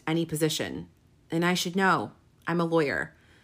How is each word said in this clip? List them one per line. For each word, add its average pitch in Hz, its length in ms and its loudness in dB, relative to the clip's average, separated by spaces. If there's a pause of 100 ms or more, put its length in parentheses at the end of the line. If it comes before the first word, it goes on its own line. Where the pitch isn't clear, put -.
any 165 180 0
position. 151 640 -4 (400)
And 165 160 0
I 180 100 2
should 175 200 -4
know, 175 380 2 (340)
I'm 170 140 0
a 170 40 2
lawyer. 151 520 0 (280)